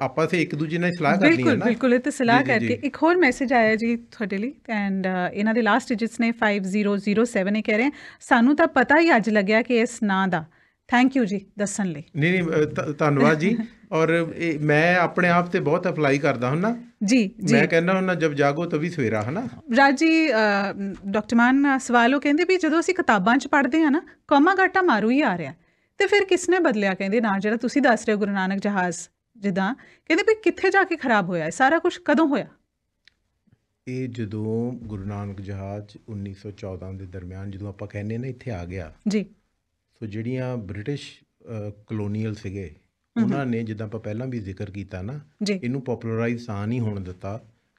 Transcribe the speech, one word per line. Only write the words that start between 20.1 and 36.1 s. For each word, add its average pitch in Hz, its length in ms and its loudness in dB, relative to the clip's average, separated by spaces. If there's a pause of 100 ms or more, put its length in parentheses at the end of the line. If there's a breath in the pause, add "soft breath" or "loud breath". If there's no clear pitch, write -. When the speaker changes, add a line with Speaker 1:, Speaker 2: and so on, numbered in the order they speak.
Speaker 2:
ਅ, - 20 0 (760)
ਡਾਕਟਰ 214 300 -2
ਮਾਨ, 262 420 4
ਸਵਾਲ 240 360 2
ਉਹ 285 60 0
ਕਹਿੰਦੇ 294 240 2
ਵੀ 370 120 2
ਜਦੋਂ 320 240 0
ਅਸੀਂ 370 140 -2
ਕਿਤਾਬਾਂ 226 440 2
'ਚ - 80 -4
ਪੜ੍ਹਦੇ 285 360 2
ਹਾਂ 294 80 4
ਨਾ, 320 120 0 (260 loud breath)
ਕਾਮਾਗਾਟਾ 370 540 4
ਮਾਰੂ 226 280 2
ਹੀ 269 100 2
ਆ 202 180 0
ਰਿਹਾ, 139 140 -8 (460)
ਤੇ 403 80 2
ਫਿਰ 403 180 4
ਕਿਸ 359 240 0
ਨੇ 359 100 2
ਬਦਲਿਆ, 214 360 2
ਕਹਿੰਦੇ, 196 260 -2
ਨਾਂ 196 200 0
ਜਿਹੜਾ 208 160 0
ਤੁਸੀਂ 254 260 -2
ਦੱਸ 233 240 2
ਰਹੇ 214 80 2
ਹੋ, 208 40 0
ਗੁਰੂ 202 140 -2
ਨਾਨਕ 190 300 -2
ਜਹਾਜ਼, 180 340 -2 (400)
ਜਿੱਦਾਂ 196 380 -2
ਕਹਿੰਦੇ - 540 -2
ਵੀ 440 140 4
ਕਿੱਥੇ 349 280 0
ਜਾ 381 140 4
ਕੇ 339 120 -2
ਖਰਾਬ 214 320 2
ਹੋਇਆ 165 180 -4
ਇਹ 170 40 -4
ਸਾਰਾ 277 280 2
ਕੁਛ, 339 260 -2
ਕਦੋਂ 311 220 4
ਹੋਇਆ? 240 200 -2 (1400)
Speaker 1:
ਇਹ 127 200 -6
ਜਦੋਂ 113 640 -6
ਗੁਰੂ 107 320 -12
ਨਾਨਕ 101 360 -8
ਜਹਾਜ਼ 101 560 -10 (120)
ਉੱਨੀ 101 260 -10